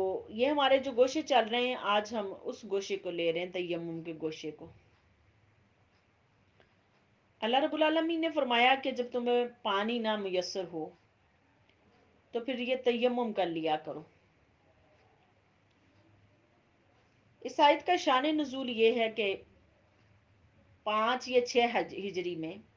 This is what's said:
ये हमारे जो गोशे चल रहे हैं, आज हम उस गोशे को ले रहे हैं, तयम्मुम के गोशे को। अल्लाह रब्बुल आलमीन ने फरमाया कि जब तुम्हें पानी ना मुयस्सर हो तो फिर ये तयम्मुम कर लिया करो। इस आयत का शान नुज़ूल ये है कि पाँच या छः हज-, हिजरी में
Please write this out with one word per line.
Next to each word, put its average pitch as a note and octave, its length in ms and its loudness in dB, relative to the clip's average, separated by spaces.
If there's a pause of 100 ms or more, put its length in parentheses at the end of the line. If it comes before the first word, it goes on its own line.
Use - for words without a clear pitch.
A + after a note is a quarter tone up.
(300)
ये A3+ 160 0
हमारे C#4 320 4
जो C4+ 140 -2
गोशे B3+ 300 2
चल B3 220 4
रहे A#3+ 240 -2
हैं, B3+ 80 -4
आज G#3 380 0
हम G#3 120 -4
उस - 400 -10
गोशे G3 300 -4
को F#3 140 -8
ले E3+ 220 0
रहे F3 100 -2
हैं, F#3 100 -8
तयम्मुम E3+ 500 -4
के E3 120 -10
गोशे D#3 380 -8
को। D#3+ 160 -18 (2750)
अल्लाह A#3+ 200 2
रब्बुल D4+ 240 0
आलमीन D#4+ 360 0
ने D#4+ 100 0
फरमाया B3+ 460 4
कि C4 160 -4
जब A#3+ 180 -6
तुम्हें A#3+ 380 0 (140)
पानी G#3+ 380 -2
ना G#3+ 160 -2
मुयस्सर F#3 500 -4
हो E3 160 -8 (1500)
तो A#3 60 -2
फिर A#3+ 220 -4
ये B3+ 220 0
तयम्मुम A#3+ 480 0
कर F#3 160 0
लिया D#3+ 300 -2
करो। D3+ 260 -10 (3500)
इस C4+ 180 -2
आयत D4+ 220 8
का F4+ 160 4
शान C4+ 280 4 (100)
नुज़ूल C4+ 340 -2
ये A3+ 240 6
है A3+ 160 2
कि G#3+ 220 -2 (1500)
पाँच A3+ 420 0
या B3 180 4
छः A#3+ 260 2
हज-, G#3 240 -2
हिजरी F3+ 400 -6
में E3 260 -10 (140)